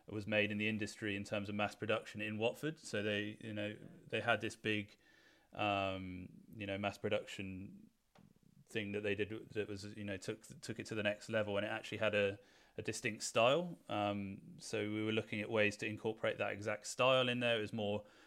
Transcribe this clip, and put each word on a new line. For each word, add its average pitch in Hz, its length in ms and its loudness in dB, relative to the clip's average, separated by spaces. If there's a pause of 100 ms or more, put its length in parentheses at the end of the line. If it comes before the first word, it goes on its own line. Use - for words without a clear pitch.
(100)
was 101 160 -4
made 107 240 4
in 104 80 -2
the 107 100 2
industry 104 480 -2
in 104 60 -4
terms 101 260 -4
of 101 60 -4
mass 104 220 0
production 110 440 -2
in 107 160 -2
Watford. 120 460 0
So 104 200 -2
they, 104 380 0
you 110 120 -8
know, 104 200 -2 (380)
they 110 100 0
had 113 200 2
this 110 160 -4
big, 107 320 0 (680)
um, 95 720 0 (300)
you 104 80 -6
know, 98 120 -2
mass 101 200 0
production 101 720 -2 (1000)
thing 104 220 -2
that 104 120 -2
they 104 100 4
did 98 180 0 (200)
that 104 160 0
was, 101 180 -6 (100)
you 104 80 -8
know, 101 120 -2
took, - 220 -6 (220)
took 113 200 -8
it 110 60 -8
to - 100 -6
the 104 60 0
next 104 280 0
level, 104 260 2
and 101 80 2
it 110 80 -2
actually 107 260 -6
had 107 160 2
a, 101 220 4 (420)
a 107 40 -6
distinct 110 400 -2
style. 151 560 4 (100)
Um, 104 500 0 (200)
so - 200 -4
we 107 260 0
were 110 80 2
looking 110 280 0
at 98 80 -4
ways 104 300 4
to - 80 -4
incorporate 110 520 -2
that 104 140 0
exact 104 360 -4
style 127 400 6
in 123 100 2
there. 117 200 4
It - 20 2
was 107 120 -2
more, 104 300 0 (240)